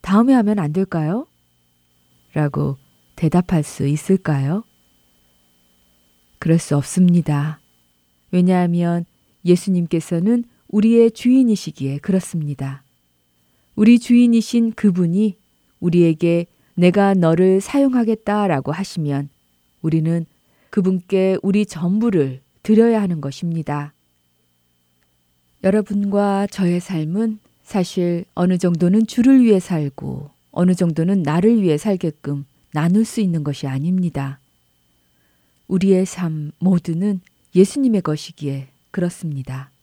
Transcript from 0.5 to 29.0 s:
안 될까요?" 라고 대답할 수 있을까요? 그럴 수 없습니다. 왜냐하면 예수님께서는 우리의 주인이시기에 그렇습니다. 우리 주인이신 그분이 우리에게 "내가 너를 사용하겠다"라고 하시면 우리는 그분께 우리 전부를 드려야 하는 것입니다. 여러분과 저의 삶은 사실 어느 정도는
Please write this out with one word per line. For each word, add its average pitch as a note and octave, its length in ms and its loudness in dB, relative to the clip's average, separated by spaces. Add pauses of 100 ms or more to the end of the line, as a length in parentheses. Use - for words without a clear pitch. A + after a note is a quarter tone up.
안 D3+ 120 -4
될까요?" F#3 540 -4 (1080)
라고 C#3+ 440 -2 (380)
대답할 E3 480 0
수 - 240 -6
있을까요? D3+ 760 -2 (1700)
그럴 E3 220 2
수 - 160 -4
없습니다. D#3 840 0 (720)
왜냐하면 F3 760 0 (400)
예수님께서는 F3+ 960 0 (240)
우리의 A#3 440 4
주인이시기에 G#3+ 880 0
그렇습니다. D3 840 -4 (920)
우리 A3+ 240 6
주인이신 A#3 760 2
그분이 F#3 640 0 (420)
우리에게 E3+ 680 2 (300)
"내가 G3 380 4
너를 F#3 480 4
사용하겠다"라고 A3 1120 0
하시면 D3 560 -4 (520)
우리는 D#3+ 440 -2 (440)
그분께 F#3+ 720 0
우리 G3+ 240 0
전부를 F3 760 -2 (220)
드려야 A3 380 4
하는 F3 200 -4
것입니다. D3 720 -6 (1700)
여러분과 G3+ 840 0
저의 F3 320 -2
삶은 F#3+ 600 -4 (240)
사실 F3 640 -4 (100)
어느 F3+ 220 0
정도는 F3+ 500 2